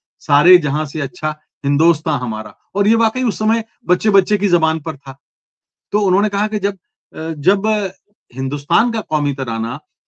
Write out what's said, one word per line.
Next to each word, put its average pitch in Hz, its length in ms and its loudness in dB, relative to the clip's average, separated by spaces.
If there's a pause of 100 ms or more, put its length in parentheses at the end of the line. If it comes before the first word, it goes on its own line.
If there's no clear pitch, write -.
(180)
सारे 156 400 4
जहां 147 280 -2
से 151 140 -8
अच्छा 151 400 -6 (240)
हिंदोस्तां 151 560 2
हमारा, 107 380 -8 (160)
और 202 140 2
ये 226 60 4
वाकई 226 280 0
उस 220 160 -2
समय 220 260 0 (200)
बच्चे-बच्चे 196 520 2
की 190 120 0
जबान 160 320 0
पर 151 160 -8
था। - 260 -14 (720)
तो 214 80 0
उन्होंने 202 280 2
कहा 202 200 -2
कि 208 100 -4
जब, 196 200 -4 (360)
अ, 160 180 -6
जब 190 340 0 (680)
हिंदुस्तान 147 580 -2
का 220 80 -6
कौमी 147 340 -2
तराना 117 460 -6 (280)